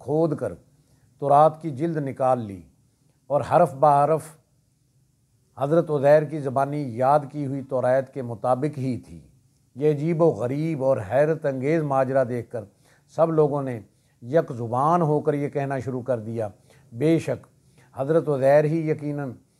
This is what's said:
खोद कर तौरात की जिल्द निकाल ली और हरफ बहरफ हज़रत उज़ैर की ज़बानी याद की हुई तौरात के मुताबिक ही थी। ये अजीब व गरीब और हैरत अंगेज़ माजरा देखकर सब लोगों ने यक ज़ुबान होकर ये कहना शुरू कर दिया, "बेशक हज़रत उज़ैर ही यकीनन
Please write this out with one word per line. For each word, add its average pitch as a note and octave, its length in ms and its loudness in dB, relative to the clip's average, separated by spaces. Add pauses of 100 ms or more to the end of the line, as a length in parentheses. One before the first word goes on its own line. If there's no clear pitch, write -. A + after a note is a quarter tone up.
खोद D3+ 340 -2
कर G#2 180 -6 (720)
तौरात D3+ 400 4
की E3 100 -6
जिल्द D#3 280 -4
निकाल C3 400 0
ली G2 240 -10 (680)
और C#3 120 0
हरफ C#3+ 340 2
बहरफ D3 600 2 (1200)
हज़रत D#3 320 0
उज़ैर D3 340 4
की D3+ 160 -8
ज़बानी C3+ 600 -4
याद C#3 260 2
की D3 180 -8
हुई C3+ 200 -6
तौरात B2+ 500 0
के C3+ 80 -8
मुताबिक B2+ 560 -4
ही B2+ 200 -4
थी। E2 240 -18 (580)
ये D3+ 140 2
अजीब D#3+ 280 0
व D#3+ 100 4
गरीब C3+ 500 -4
और C3+ 180 2
हैरत D3 460 0
अंगेज़ C#3 360 -2
माजरा C3+ 420 0
देखकर A#2 420 -8 (500)
सब E3 160 4
लोगों D3 300 2
ने A#2+ 220 -8 (380)
यक D3+ 300 0
ज़ुबान C3 500 0
होकर D3 320 0
ये C#3+ 140 -4
कहना C#3 320 -4
शुरू B2+ 220 -6
कर B2 180 -4
दिया, A2 320 -8 (420)
"बेशक D3+ 440 0 (580)
हज़रत D3+ 320 0
उज़ैर C#3 360 4
ही D#3 260 -2
यकीनन C#3+ 440 -6 (260)